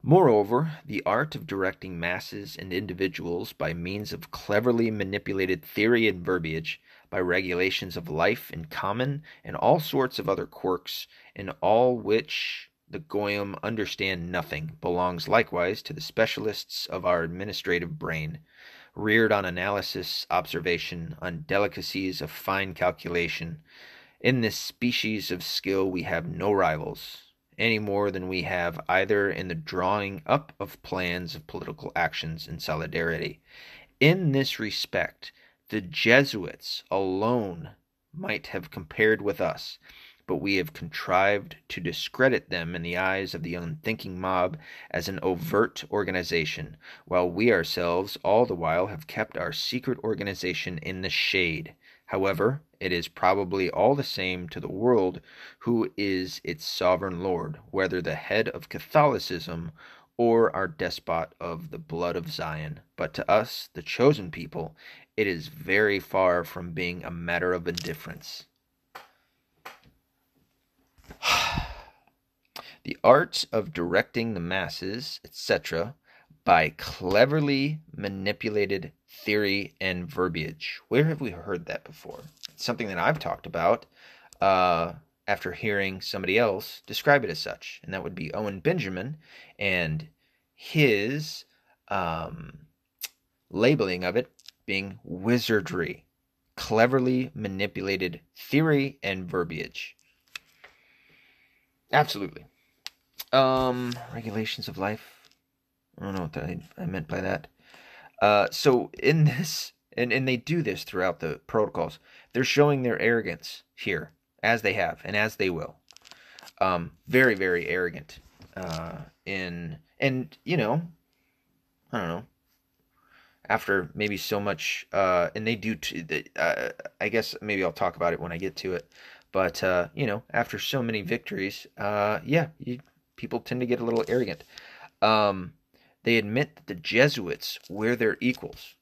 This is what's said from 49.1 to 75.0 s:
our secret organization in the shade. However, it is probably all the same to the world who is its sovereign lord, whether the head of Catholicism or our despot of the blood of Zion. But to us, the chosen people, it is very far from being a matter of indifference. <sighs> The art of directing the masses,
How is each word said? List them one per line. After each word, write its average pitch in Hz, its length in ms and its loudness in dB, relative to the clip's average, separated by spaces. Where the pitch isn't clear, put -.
our 117 160 -4
secret 123 500 -4
organization 92 760 -4
in 92 220 -8
the 92 80 -4
shade. 82 640 0
However, 98 540 2
it 95 120 -2
is 87 160 -2
probably 95 640 2
all 117 260 4
the 139 80 -2
same 92 460 -4
to 107 100 -10
the - 80 -8
world 95 540 2
who 113 380 0
is 92 460 -2
its 82 220 -8
sovereign 90 580 0
lord, 82 340 -2
whether 92 300 0
the 80 140 -4
head 107 340 0
of - 200 -10
Catholicism 87 1000 0
or 117 380 6
our 95 120 0
despot 82 720 -4
of 85 320 -8
the - 80 -12
blood 85 360 -4
of 160 160 -6
Zion. 78 500 -8
But - 200 -4
to - 140 -4
us, 107 440 2
the 90 80 -10
chosen 117 480 2
people, 80 460 -10
it 107 80 2
is 82 220 -2
very 101 520 2
far 90 440 2
from 87 300 -10
being 87 300 -4
a 85 80 -8
matter 87 420 0
of 87 140 -2
indifference. 82 760 -8
<sighs> - 100 0
The - 200 -6
art 135 480 6
of 113 220 -2
directing 104 640 0
the 90 40 -6
masses, 95 840 -6